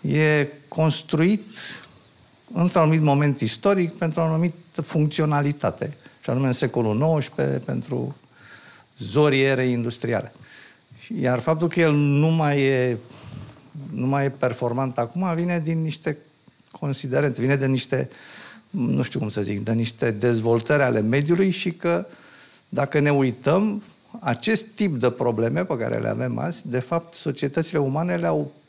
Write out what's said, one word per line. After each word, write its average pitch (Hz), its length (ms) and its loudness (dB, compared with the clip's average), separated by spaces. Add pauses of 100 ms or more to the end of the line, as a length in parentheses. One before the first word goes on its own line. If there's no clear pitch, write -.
e 151 480 2 (200)
construit 160 760 2 (1040)
într-un 175 300 4
anumit 156 200 4
moment 143 380 4
istoric 180 520 2
pentru 165 280 -2
o 165 40 2
anumită 160 580 -2
funcționalitate, 147 1120 0 (320)
și 120 60 0
anume 135 120 0
în 127 60 2
secolul 113 440 0
nouăsprezece, 139 600 0
pentru 127 580 -6 (840)
zorii 135 440 2
erei 131 300 2
industriale. 117 600 -4 (880)
Iar 127 180 0
faptul 160 300 0
că 170 120 0
el 156 120 6
nu 147 360 4
mai 147 340 2
e, 127 340 2 (1000)
nu 127 120 -2
mai 139 180 2
e 139 60 2
performant 123 680 -2
acum 170 360 -2
vine 175 300 0
din 160 180 -2
niște 151 340 -4 (540)
considerente, 139 680 -2
vine 135 160 2
de 135 100 0
niște, 131 420 0 (640)
nu - 320 0
știu - 160 -4
cum 110 100 -2
să 104 140 -2
zic, 101 220 -4
de 113 80 -2
niște 113 380 0
dezvoltări 117 720 2
ale 120 180 2
mediului 147 500 2
și 175 220 -2
că, 170 340 -2 (640)
dacă 139 320 0
ne 147 120 4
uităm, 156 720 2 (380)
acest 214 460 -2
tip 165 340 -2
de 123 100 4
probleme 120 540 0
pe 170 120 -4
care 113 220 -2
le 110 100 -2
avem 117 300 -4
azi, 160 300 -6
de 123 100 -2
fapt, 165 360 -4
societățile 147 640 -4
umane 151 380 0
le-au 156 360 -2 (160)